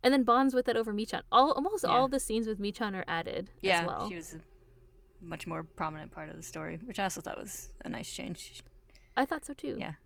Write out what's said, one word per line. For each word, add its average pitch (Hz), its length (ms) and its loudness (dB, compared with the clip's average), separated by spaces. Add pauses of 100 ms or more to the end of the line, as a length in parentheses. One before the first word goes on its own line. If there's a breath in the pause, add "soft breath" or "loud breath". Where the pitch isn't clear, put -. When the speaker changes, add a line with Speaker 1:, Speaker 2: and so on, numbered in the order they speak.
Speaker 1:
And 254 120 6
then 262 100 6
bonds 254 300 6
with 247 120 2
that 226 100 2
over 226 160 0
Michan. 208 380 -2
All, 269 220 8
almost 370 320 0
Speaker 2:
Yeah. - 60 2
Speaker 1:
all 262 180 6
the 269 120 2
scenes 220 260 0
with 220 120 -4
Michan 202 360 -2
are 190 120 -4
added 170 440 -4 (100)
Speaker 2:
Yeah, 185 220 4
Speaker 1:
as 170 40 0
well. - 220 -4
Speaker 2:
she 190 60 -8
was 165 200 -12
a 160 60 -12 (800)
much 165 260 -10
more 160 180 -6
prominent 156 480 -6
part 156 180 -12
of 160 60 -12
the 160 60 -14
story, 160 420 -8
which 247 140 -10
I 196 60 0
also 185 160 -2
thought - 180 -8
was - 320 -12 (140)
a - 40 -10
nice - 240 -8
change. - 500 -10 (540 soft breath)
Speaker 1:
I 262 100 4
thought 311 180 -6
so 294 100 -10
too. - 240 -6
Speaker 2:
Yeah. 160 160 -6 (120)